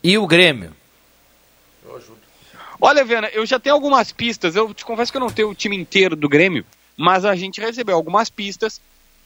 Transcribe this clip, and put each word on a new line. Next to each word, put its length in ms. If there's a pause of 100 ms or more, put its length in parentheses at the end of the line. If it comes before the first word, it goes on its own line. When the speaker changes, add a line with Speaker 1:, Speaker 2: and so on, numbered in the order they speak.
Speaker 1:
E 140
o 100
Grêmio? 460 (2000)
Speaker 2:
Olha, 240
Viana, 240
eu 160
já 120
tenho 160
algumas 380
pistas, 440
eu 180
te 100
confesso 280
que 60
eu 40
não 80
tenho 200
o 60
time 220
inteiro 380
do 120
Grêmio, 380 (320)
mas 260
a 100
gente 280
recebeu 340
algumas 340
pistas 520 (440)